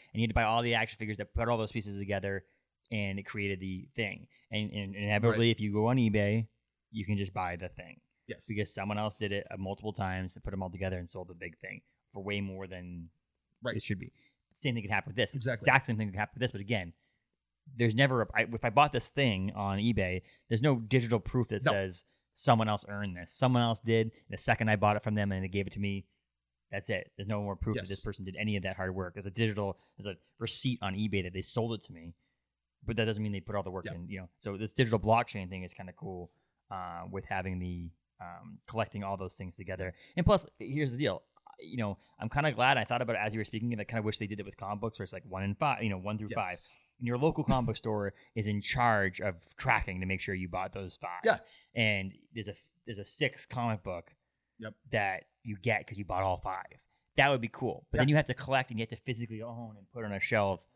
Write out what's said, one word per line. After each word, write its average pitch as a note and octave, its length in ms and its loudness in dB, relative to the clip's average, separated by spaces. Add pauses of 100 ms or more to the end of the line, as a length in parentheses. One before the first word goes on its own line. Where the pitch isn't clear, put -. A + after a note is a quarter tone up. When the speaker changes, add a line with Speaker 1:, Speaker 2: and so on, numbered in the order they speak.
(120)
Speaker 1:
and A2 80 0
you A2+ 40 6
had A2+ 60 2
to G#2+ 40 -4
buy A#2 100 4
all A2+ 180 4
the A#2+ 120 2
action A2+ 240 0
figures G#2+ 200 -4
that G2+ 160 -8
put A2+ 140 2
all A#2+ 100 4
those A2 140 -2
pieces G2+ 260 -4
together, G2 460 -2 (460)
and G2+ 280 -2
it G2 60 -8
created G2 360 -4
the F#2 360 -6
thing. G2+ 320 -4 (220)
And, G#2+ 200 -2
and, G2 240 -6
and G#2 100 -4
inevitably, A2 440 6
Speaker 2:
Right. A2+ 80 6
Speaker 1:
if - 40 -10
you G#2 120 0
go G#2+ 160 4
on B2+ 100 4
eBay, G#2+ 480 4 (440)
you G#2+ 160 -6
can G2+ 120 2
just F#2+ 160 -4
buy F2+ 220 -2
the F2 140 -10
thing. E2+ 300 -18 (260)
Speaker 2:
Yes. - 200 -12
Speaker 1:
Because G#2 260 -2
someone G#2 260 -2
else G#2+ 160 -2
did G2+ 180 -2
it, G2+ 180 -2
uh, F#2+ 60 -10
multiple G2 380 -6
times F#2 420 -4
and - 80 -16
put G2+ 80 -6
'em F#2+ 100 -4
all F#2 80 -4
together F#2 280 -2
and F2 100 -8
sold F#2 200 -10
the F#2 60 -18
big E2+ 240 -12
thing G2 220 -12 (320)
for G2+ 100 -10
way G2+ 200 -2
more F#2+ 260 -6
than F2+ 400 -10 (540)
Speaker 2:
Right. - 140 -4
Speaker 1:
it - 60 -4
should - 160 -2
be. - 140 -12 (420)
Same C3 200 0
thing A2+ 100 -2
could G2 60 -8
happen G2+ 200 0
with F#2+ 60 -12
this. A2+ 180 0
Speaker 2:
Exactly. B2 300 -4
Speaker 1:
Exact C3 220 8
same A#2 100 2
thing G#2+ 120 0
could F#2+ 80 -6
happen G#2 180 -4
with B2 80 -6
this, B2 100 0
but G2 80 -8
again, G2 320 -2 (840)
there's A#2 200 4
never B2+ 280 6
a, G2 120 0
I, A2+ 80 4 (100)
if A2+ 120 -4
I A#2+ 60 2
bought C#3+ 220 8
this A#2+ 160 -2
thing G2 440 2
on G2 260 0
eBay, G2 440 2 (260)
there's A2+ 140 2
no C#3 140 6
digital A#2 440 2
proof B2 280 0
that G#2+ 160 -2
Speaker 2:
No. B2 80 6
Speaker 1:
says F#2+ 320 -2 (300)
someone A2+ 340 4
else G#2 200 0
earned G2+ 280 -6
this. F2 160 -12
Someone B2+ 300 4
else A2+ 180 0
did. A2+ 320 2 (160)
The G2 100 -6
second A#2 300 2
I G#2+ 80 6
bought G#2 200 4
it G#2 60 -4
from G#2+ 120 0
them G2+ 180 2
and F#2 100 -2
they F#2+ 60 -4
gave G2 180 0
it - 60 -10
to G2+ 80 -6
me, G2 260 -2 (640)
that's G2 180 -4
it. F#2+ 280 -4
There's G2 120 -6
no G#2 140 0
more G2+ 140 -2
proof A2 180 -2
that G#2 80 -4
this F#2 80 -8
Speaker 2:
Yes. G2 100 -4
Speaker 1:
person G2 240 -8
did F#2 120 -8
any G#2+ 200 0
of G2 60 -2
that F#2 140 -4
hard F#2 180 -2
work. F#2 200 -4
There's G2 120 -10
a G2+ 60 -6
digital, G#2 440 0 (200)
there's G2+ 100 -14
a F#2+ 100 -6 (220)
receipt A#2+ 440 -2
on F#2+ 120 -2
eBay G2+ 300 0
that F2+ 80 -8
they F#2+ 100 -4
sold A#2 320 -2
it G2+ 120 -8
to - 60 -18
me, E2 220 -14 (680)
but A#2 120 -4
that A2 100 2
doesn't G#2+ 180 0
mean G#2 80 -2
they G2 80 -4
put G2+ 160 -6
all G2 80 0
the F2+ 80 -6
work F2+ 140 -6
Speaker 2:
Yeah. F2 80 -8
Speaker 1:
in, F2 140 -10
you G2 120 -8
know. F2+ 80 -12 (100)
So G2+ 180 -6
this G#2+ 160 -4
digital A#2 280 4
blockchain G#2+ 480 4
thing F#2 160 -8
is F2 100 -14
kinda F#2 200 -12
cool, F2 360 -10 (400)
uh, F2+ 400 -8
with F#2+ 140 -6
having F#2 340 -2
the, F2 320 -4 (300)
um, F2 460 -14
collecting A2 360 -4
all G2 140 -4
those F#2 180 -8
things F2+ 220 -10
together. F#2 380 -8 (220)
And F3+ 100 0
plus, G#3 180 6 (140)
here's C3+ 340 -2
the A#2+ 60 -6
deal. A2 240 0 (360)
You B2 200 -8
know, G#2 200 -2 (200)
I'm A2+ 100 -4
kinda C#3+ 240 2
glad B2 260 6
I G#2+ 60 2
thought B2 180 0
about A#2 140 0
it F#2+ 40 -2
as G#2+ 140 -2
you A2 60 -2
were G#2 40 -2
speaking, A2+ 280 -2
and A2 80 -2
I G2+ 40 -6
kinda A2+ 180 -2
wish G#2+ 160 -2
they G#2+ 80 -2
did G2+ 140 -6
it G2 60 -10
with G2+ 100 -14
comic G2+ 240 -6
books A2 180 -4
where G2+ 60 -6
it's - 80 -8
like G2 120 -12
one F#2+ 180 -6
in G2 120 0
five, C#3+ 280 2
you A2 60 0
know, G2 100 -2
one G2+ 200 -4
through G#2+ 100 -6
five. G2+ 240 -2
Speaker 2:
Yes. - 240 -10 (220)
Speaker 1:
And A#2+ 80 -4
your A#2+ 120 2
local D#3 260 4
comic C3 220 4
book A2+ 120 0
store G#2 340 -2 (220)
is G#2 120 0
in G#2 140 2
charge G#2+ 640 4
of F#2 340 -4
tracking G2+ 440 0
to F#2 60 -2
make F#2+ 140 0
sure G2+ 140 -4
you F#2 140 -4
bought F#2 260 -4
those F#2+ 240 -8
five. F2+ 260 -10
Speaker 2:
Yeah. A3 160 4 (340)
Speaker 1:
And G2+ 420 2 (180)
there's G#2 140 -6
a, G2 60 -10 (300)
there's G#2+ 140 -10
a G2+ 80 -10
sixth - 420 -2
comic A#2 340 -2
book F2+ 320 -8 (440)
Speaker 2:
Yep. A2 160 -12 (160)
Speaker 1:
that G2+ 340 0 (180)
you G#2+ 140 -6
get G2+ 300 0
'cause A2 100 -12
you G2+ 80 -8
bought F#2 180 -2
all F#2+ 140 2
five. F#2 420 -8 (380)
That C#3 140 6
would C3 100 2
be A2+ 80 -4
cool. - 420 -6
But D3+ 80 2
then D3 100 6
Speaker 2:
Yeah. D3 40 6
Speaker 1:
you D3 40 8
have D3+ 100 4
to - 80 -2
collect C3 360 0
and A2+ 80 -4
you A2+ 40 -2
have A2+ 80 -6
to A#2 140 -12
physically A2+ 340 -6
go A#2 120 -8
home A2+ 280 -12
and G2 140 -20
put A#2 120 -8
on G#2 80 -4
a G2 80 -4
shelf G2+ 420 4 (140)